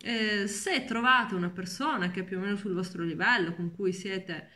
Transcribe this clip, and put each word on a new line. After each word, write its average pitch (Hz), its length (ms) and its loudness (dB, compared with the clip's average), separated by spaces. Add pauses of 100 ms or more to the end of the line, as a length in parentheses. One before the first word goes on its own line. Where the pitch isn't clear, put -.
Eh, 214 460 0
se 262 380 -2
trovate 240 500 4
una 180 140 0
persona 185 600 -2
che 185 120 -4
è - 20 -4
più 185 140 -6
o - 20 -2
meno 202 160 0
sul 196 180 -4
vostro 175 300 -2
livello, 175 500 2
con 170 220 -4
cui 190 160 2
siete 185 640 -6